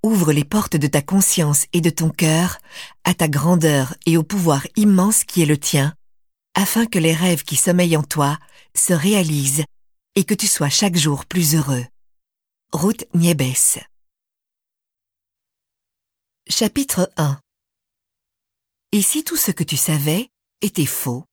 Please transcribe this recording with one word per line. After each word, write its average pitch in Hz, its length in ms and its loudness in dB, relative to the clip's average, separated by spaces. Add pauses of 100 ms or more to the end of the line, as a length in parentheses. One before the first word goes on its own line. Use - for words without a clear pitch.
ouvre 190 280 2
les 147 120 2
portes 208 320 -2
de 151 120 0
ta 147 140 0
conscience 170 720 0
et 175 80 2
de 165 80 2
ton 160 200 -2
cœur 160 500 0 (440)
à 180 100 0
ta 165 140 0
grandeur 151 680 2 (100)
et 165 120 4
au 160 60 2
pouvoir 165 420 0 (100)
immense 208 480 4
qui - 180 -2
est 156 40 4
le 147 120 2
tien, 147 380 -2 (580)
afin 214 320 0
que 214 140 -2
les 160 140 2
rêves 170 300 0
qui - 120 -6
sommeillent 175 420 2
en 151 60 -2
toi 147 340 -2 (380)
se - 180 0
réalisent 156 720 0 (500)
et 196 80 2
que - 100 -2
tu 202 140 -2
sois 143 220 -2
chaque 185 260 0
jour 147 300 0
plus 165 300 0
heureux. 131 300 0 (880)
Ruth 185 400 -2
Niebes. 147 420 0 (3000)
Chapitre 220 680 -2
un. 143 220 -2 (1500)
Et 208 100 2
si 302 220 -2
tout 339 120 -8
ce - 160 -2
que 175 120 -4
tu 143 120 -4
savais 156 540 -2 (320)
était 180 240 -2
faux ? 131 480 -6